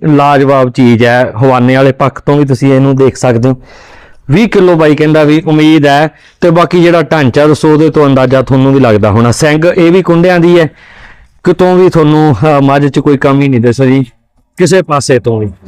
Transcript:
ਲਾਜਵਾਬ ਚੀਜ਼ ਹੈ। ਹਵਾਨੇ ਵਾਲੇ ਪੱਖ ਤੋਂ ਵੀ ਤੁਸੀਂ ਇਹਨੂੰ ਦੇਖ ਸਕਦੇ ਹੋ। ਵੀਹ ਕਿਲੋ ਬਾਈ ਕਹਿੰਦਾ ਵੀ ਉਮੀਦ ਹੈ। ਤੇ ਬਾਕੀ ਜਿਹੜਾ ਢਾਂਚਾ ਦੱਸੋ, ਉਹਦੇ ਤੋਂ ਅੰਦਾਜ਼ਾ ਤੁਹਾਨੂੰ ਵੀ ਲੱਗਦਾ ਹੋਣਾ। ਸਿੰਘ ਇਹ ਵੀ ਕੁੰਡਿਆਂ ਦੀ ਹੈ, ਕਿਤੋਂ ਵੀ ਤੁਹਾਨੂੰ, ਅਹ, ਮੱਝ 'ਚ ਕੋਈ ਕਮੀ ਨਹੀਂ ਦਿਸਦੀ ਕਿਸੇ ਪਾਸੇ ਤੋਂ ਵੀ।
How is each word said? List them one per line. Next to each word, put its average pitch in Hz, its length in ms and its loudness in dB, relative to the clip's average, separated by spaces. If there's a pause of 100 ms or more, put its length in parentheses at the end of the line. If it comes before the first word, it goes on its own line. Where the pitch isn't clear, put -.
ਲਾਜਵਾਬ 139 680 0
ਚੀਜ਼ 120 340 0
ਹੈ। 120 300 0 (100)
ਹਵਾਨੇ 127 320 0
ਵਾਲੇ 135 160 2
ਪੱਖ 131 300 -4
ਤੋਂ 143 160 -2
ਵੀ 147 80 0
ਤੁਸੀਂ 139 280 -2
ਇਹਨੂੰ 135 220 0
ਦੇਖ 131 200 0
ਸਕਦੇ 123 340 -2
ਹੋ। 127 120 -6 (720)
ਵੀਹ 208 160 0
ਕਿਲੋ 185 280 0
ਬਾਈ 156 200 0
ਕਹਿੰਦਾ 156 280 0
ਵੀ 151 220 0
ਉਮੀਦ 156 400 0
ਹੈ। 143 260 0 (300)
ਤੇ 180 80 2
ਬਾਕੀ 170 340 0
ਜਿਹੜਾ 170 180 2
ਢਾਂਚਾ 147 460 0
ਦੱਸੋ, 151 260 0
ਉਹਦੇ 151 160 2
ਤੋਂ 151 180 0
ਅੰਦਾਜ਼ਾ 131 340 0
ਤੁਹਾਨੂੰ 135 320 0
ਵੀ 135 60 2
ਲੱਗਦਾ 107 320 0
ਹੋਣਾ। 117 200 0
ਸਿੰਘ 156 460 0
ਇਹ 170 140 2
ਵੀ 185 100 2
ਕੁੰਡਿਆਂ 175 380 0
ਦੀ 175 200 2
ਹੈ, 156 100 0 (760)
ਕਿਤੋਂ 180 320 0
ਵੀ 180 140 2
ਤੁਹਾਨੂੰ, 156 540 0
ਅਹ, 147 180 0
ਮੱਝ 139 260 0
'ਚ 135 120 -2
ਕੋਈ 143 180 0
ਕਮੀ 139 300 -2
ਨਹੀਂ 127 140 -2
ਦਿਸਦੀ 131 440 0 (520)
ਕਿਸੇ 180 240 0
ਪਾਸੇ 139 380 -2
ਤੋਂ 113 200 -4
ਵੀ। 107 100 -6 (180)